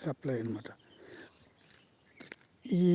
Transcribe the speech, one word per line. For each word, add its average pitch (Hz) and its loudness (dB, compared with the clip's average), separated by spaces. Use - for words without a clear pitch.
సప్లై 131 -4
అన్నమాట. 110 -6
ఈ 180 6